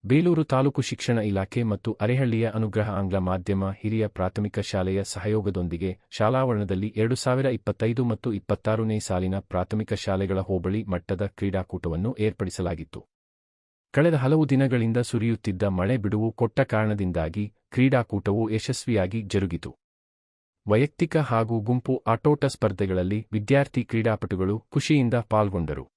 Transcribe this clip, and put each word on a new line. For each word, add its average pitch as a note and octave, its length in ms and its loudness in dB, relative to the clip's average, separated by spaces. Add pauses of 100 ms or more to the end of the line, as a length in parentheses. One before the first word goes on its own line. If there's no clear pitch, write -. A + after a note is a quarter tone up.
ಬೇಲೂರು D#3 380 4
ತಾಲೂಕು C3+ 380 2
ಶಿಕ್ಷಣ - 360 -2
ಇಲಾಖೆ G#2 440 0
ಮತ್ತು G#2+ 380 -2
ಅರೆಹಳ್ಳಿಯ A2+ 540 0
ಅನುಗ್ರಹ G#2+ 360 -2
ಆಂಗ್ಲ G2 280 -2
ಮಾಧ್ಯಮ F#2+ 520 -2
ಹಿರಿಯ G#2+ 360 -2
ಪ್ರಾಥಮಿಕ G2+ 520 -4
ಶಾಲೆಯ F#2+ 460 -2
ಸಹಯೋಗದೊಂದಿಗೆ F#2 920 -2 (120)
ಶಾಲಾವರಣದಲ್ಲಿ G#2+ 880 0
ಎರಡು A2+ 180 2
ಸಾವಿರ C3 320 0
ಇಪ್ಪತ್ತೈದು A#2 580 -2
ಮತ್ತು A2+ 280 -2
ಇಪ್ಪತ್ತಾರನೇ A2 680 -2
ಸಾಲಿನ F#2 400 -2
ಪ್ರಾಥಮಿಕ G2 540 -4
ಶಾಲೆಗಳ G2 460 -2
ಹೋಬಳಿ F#2+ 460 -2
ಮಟ್ಟದ G2 420 -4
ಕ್ರೀಡಾಕೂಟವನ್ನು F#2 920 -4
ಏರ್ಪಡಿಸಲಾಗಿತ್ತು. F2+ 880 -4 (840)
ಕಳೆದ D#3+ 220 4
ಹಲವು C#3+ 340 4
ದಿನಗಳಿಂದ B2 480 2
ಸುರಿಯುತ್ತಿದ್ದ A2+ 680 0
ಮಳೆ G2 340 2
ಬಿಡುವು G#2+ 360 0
ಕೊಟ್ಟ - 280 0
ಕಾರಣದಿಂದಾಗಿ G#2 920 0 (180)
ಕ್ರೀಡಾಕೂಟವು A2+ 800 2
ಯಶಸ್ವಿಯಾಗಿ A2 720 -2
ಜರುಗಿತು. F2+ 540 -2 (920)
ವೈಯಕ್ತಿಕ C#3+ 480 2
ಹಾಗೂ A#2 440 2
ಗುಂಪು B2 460 0
ಆಟೋಟ C#3+ 380 2
ಸ್ಪರ್ಧೆಗಳಲ್ಲಿ G2 880 0
ವಿದ್ಯಾರ್ಥಿ B2 520 2
ಕ್ರೀಡಾಪಟುಗಳು G#2+ 840 -2
ಖುಷಿಯಿಂದ C#3 440 2
ಪಾಲ್ಗೊಂಡರು. F#2 840 0